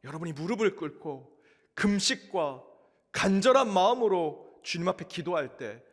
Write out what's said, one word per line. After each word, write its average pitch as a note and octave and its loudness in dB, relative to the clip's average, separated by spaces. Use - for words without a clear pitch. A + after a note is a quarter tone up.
여러분이 D#3 -8
무릎을 F#3+ 0
꿇고 C#3+ -10
금식과 G3 -2
간절한 G#3+ 4
마음으로 F#3+ 0
주님 F3 -4
앞에 F3 -4
기도할 D#3+ -4
때 A2+ -12